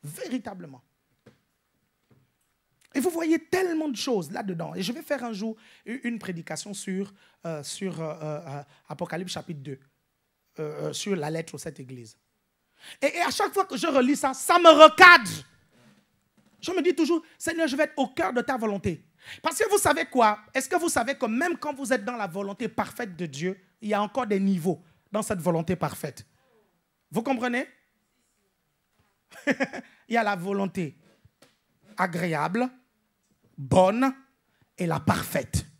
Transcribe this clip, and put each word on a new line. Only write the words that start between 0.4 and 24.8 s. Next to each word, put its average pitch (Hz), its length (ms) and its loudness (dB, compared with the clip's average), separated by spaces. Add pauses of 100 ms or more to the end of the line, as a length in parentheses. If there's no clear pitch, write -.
Et 269 60 0
vous 311 100 2
voyez 330 300 0
tellement 339 480 -2
de 262 80 -6
choses 196 360 -2
là-dedans. 170 440 -8
Et 185 60 -6
je 180 100 -4
vais 294 100 -8
faire 285 220 -4
un 233 100 -8
jour 220 220 -6 (300)
u-, 240 180 -10
une 233 160 -4
prédication 170 540 -10
sur, 196 400 -6 (320)
euh, 160 180 -8
sur, 170 360 -8
euh, 156 220 -8
euh, 151 420 -10 (240)
Apocalypse 170 440 -8
chapitre 151 300 -10
deux, 135 180 -12 (800)
euh, 151 300 -6
euh, 147 40 -10
sur 196 220 -4
la 151 140 -4
lettre 165 260 -8
aux 139 40 -12
sept 151 200 -14
églises. 123 380 -18 (840)
Et, 285 160 -2
et 349 40 0
à 339 100 0
chaque 381 220 0
fois 381 120 2
que 269 120 -6
je 269 100 -2
relis 269 280 4
ça, 269 180 -2
ça 339 260 2
me 339 100 10
recadre. 311 600 10 (1300)
Je - 100 -6
me 370 100 0
dis 339 140 4
toujours, « 330 280 2 (140)
Seigneur, 330 300 -2
je 254 80 -2
vais 294 80 4
être 294 140 -4
au 269 100 0
cœur - 260 -2
de 240 80 0
ta 254 160 -2
volonté. » 202 480 -4 (360)
Parce 330 160 -2
que 440 120 2
vous 403 80 4
savez 330 280 2
quoi ? 220 340 4 (140)
Est-ce 262 140 -2
que 381 80 -2
vous 339 140 2
savez 262 260 -2
que 262 100 -4
même 262 320 -2
quand 302 160 -8
vous 262 200 -4
êtes 226 100 -2
dans 247 120 -6
la 214 120 -6
volonté 196 400 -6
parfaite 208 480 -6
de 170 100 -6
Dieu, 165 340 -6 (220)
il 214 80 -8
y 208 40 0
a 202 80 2
encore 226 260 -4
des 202 120 0
niveaux 190 440 0 (280)